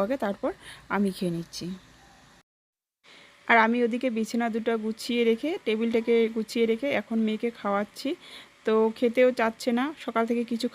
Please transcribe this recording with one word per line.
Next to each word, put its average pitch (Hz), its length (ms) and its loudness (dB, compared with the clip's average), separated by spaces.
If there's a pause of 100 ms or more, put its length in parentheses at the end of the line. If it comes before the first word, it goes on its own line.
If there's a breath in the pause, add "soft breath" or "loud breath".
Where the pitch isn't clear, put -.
আগে, 247 200 -2
তারপর 208 260 -2 (460 loud breath)
আমি 202 200 2
খেয়ে 175 200 -2
নিচ্ছি। 170 300 -10 (1800 loud breath)
আর 240 60 8 (100)
আমি 233 200 2
ওদিকে 247 220 -2 (100)
বিছানা 233 360 -2
দুটো 233 180 -2 (120)
গুছিয়ে 233 460 -2
রেখে, 226 200 0 (160)
টেবিলটাকে 226 480 0 (220)
গুছিয়ে 226 340 0
রেখে 226 180 -2 (120)
এখন 226 260 -4
মেয়েকে 214 220 -2 (120)
খাওয়াচ্ছি। 202 480 -4 (580 loud breath)
তো 220 80 2 (240)
খেতেও 254 300 4 (120)
চাচ্ছে 226 380 -2
না, 254 60 0 (200)
সকাল 233 260 -2
থেকে 240 120 0 (100)
কিছু 233 220 -2